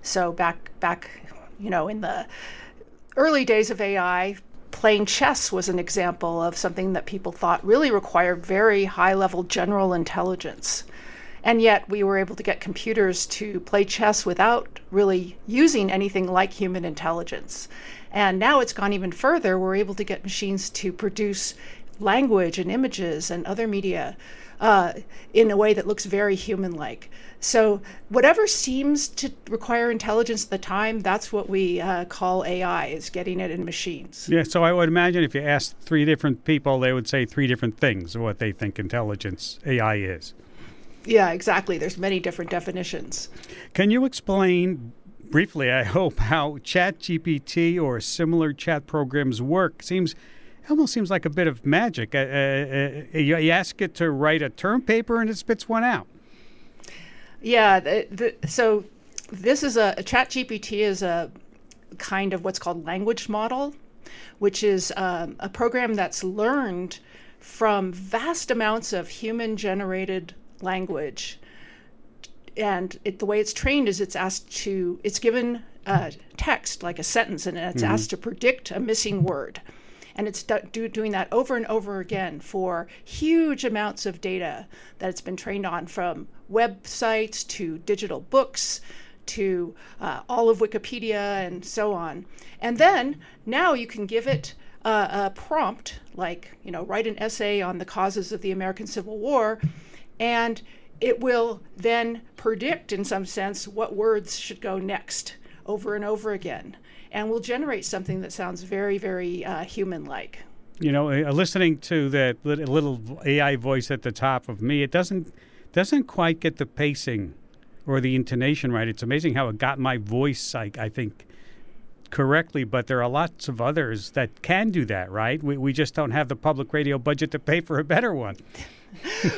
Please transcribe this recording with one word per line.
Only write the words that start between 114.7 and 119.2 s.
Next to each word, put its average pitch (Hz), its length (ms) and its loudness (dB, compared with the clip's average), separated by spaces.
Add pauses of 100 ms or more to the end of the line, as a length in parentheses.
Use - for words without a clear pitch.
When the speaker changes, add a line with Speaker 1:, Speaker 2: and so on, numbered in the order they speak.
Speaker 2:
it 135 80 -4
doesn't, 180 420 0 (380)
doesn't 214 320 4
quite 165 380 0
get 160 160 0
the 139 80 -2
pacing 120 680 -4 (540)
or 135 140 2
the 127 120 2
intonation 127 600 0
right. 113 160 0
It's 107 120 -6
amazing 135 340 0